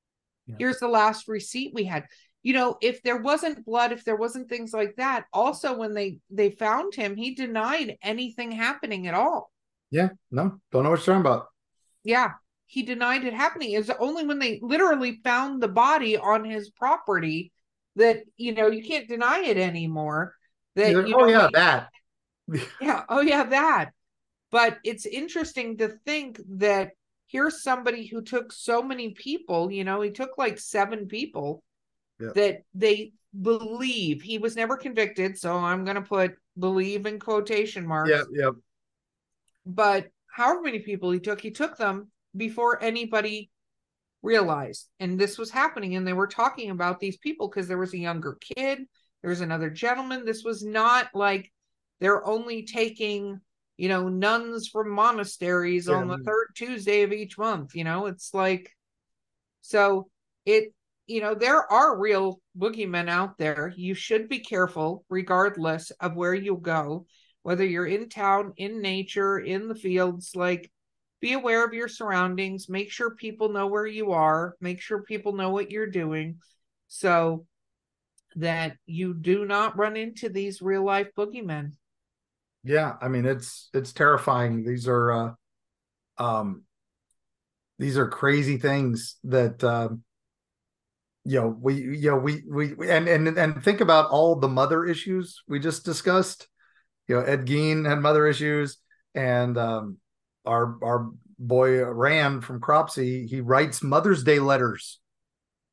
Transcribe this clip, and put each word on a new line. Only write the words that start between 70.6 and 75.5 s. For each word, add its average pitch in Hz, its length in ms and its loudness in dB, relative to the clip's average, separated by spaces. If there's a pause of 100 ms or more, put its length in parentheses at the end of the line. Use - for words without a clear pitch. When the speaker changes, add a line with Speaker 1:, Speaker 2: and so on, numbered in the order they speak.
Speaker 2:
be 240 120 -2
aware 233 320 2
of 220 80 -2
your 233 160 -6
surroundings, 190 800 -2
make 196 220 -6
sure 233 240 -6
people 220 360 -4
know 202 160 -2
where 208 200 -2
you 214 260 -4
are, 160 480 2
make 180 200 -6
sure 202 220 -6
people 208 300 -6
know 190 180 -2